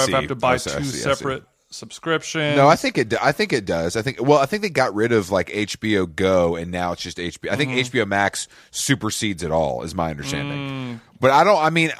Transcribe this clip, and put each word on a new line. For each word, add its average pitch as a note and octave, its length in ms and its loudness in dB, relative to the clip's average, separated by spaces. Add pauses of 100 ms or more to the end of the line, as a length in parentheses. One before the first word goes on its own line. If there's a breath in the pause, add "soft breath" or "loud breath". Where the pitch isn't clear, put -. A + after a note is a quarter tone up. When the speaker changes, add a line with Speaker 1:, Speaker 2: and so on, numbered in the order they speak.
Speaker 1:
see. C3 100 0
Speaker 2:
I C3+ 60 2
have - 80 -2
to C3+ 60 -6
buy B2+ 200 2
Speaker 1:
I - 40 4
see, - 120 -6
I C#3 80 -2
Speaker 2:
two D3 60 -4
Speaker 1:
see, C#3 40 -4
I B2+ 40 -4 (220)
see. - 20 0
Speaker 2:
separate C3+ 260 -6 (260)
subscriptions. D3+ 880 -4
Speaker 1:
No, C#3 120 8
I - 80 8
think C4 200 -4
it B2 140 0
d-, A2+ 100 0
I C3 120 4
think G3+ 200 -4
it A2 140 0
does. F2 300 -2
I A2 60 -2
think, A#2+ 200 -6
well, C#3+ 160 6
I C3+ 80 2
think G#3 160 -4
they G#3 80 -2
got B2+ 240 0
rid A2+ 180 2
of, G2 180 2
like, F2+ 220 0
H G#2 280 -4
B G#2+ 180 0
O F#2 80 0
Go, F2 500 2
and E2+ 140 -8
now F2+ 220 -4
it's - 100 -10
just F2+ 180 -12
H F2 200 -8
B E2 100 -8
O. - 20 -4
I G2+ 40 0
think D3 140 -2
Speaker 2:
Mm-hmm. B2 100 -2
Speaker 1:
H B2+ 120 -4
B B2+ 80 2
O G#2+ 60 2
Max G2 400 0 (240 soft breath)
supersedes G#2+ 720 -2
it D#2+ 80 -4
all, C#2+ 320 0
is E2 120 -8
my E2 160 -2
understanding. D2+ 480 -8
Speaker 2:
Mm. C3 420 -10 (200 soft breath)
Speaker 1:
But C3 120 4
I D3+ 120 8
don't, F#3+ 180 4
I D#3 80 2
mean, E3 280 2